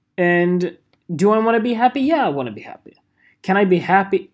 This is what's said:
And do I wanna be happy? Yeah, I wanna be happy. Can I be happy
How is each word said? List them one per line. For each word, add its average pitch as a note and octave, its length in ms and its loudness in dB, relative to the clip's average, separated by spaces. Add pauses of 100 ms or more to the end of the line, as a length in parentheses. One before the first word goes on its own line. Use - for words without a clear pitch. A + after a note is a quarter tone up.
(180)
And F3 640 0 (360)
do F#3+ 180 2
I A3 60 2
wanna A3+ 220 0
be A#3+ 140 -2
happy? B3 260 0
Yeah, C#4 260 0
I E3 40 0
wanna C3 200 -6
be G#2 120 -16
happy. - 340 -20 (460)
Can F#3+ 140 0
I G#3 80 4
be F3+ 160 2
happy F#3+ 540 0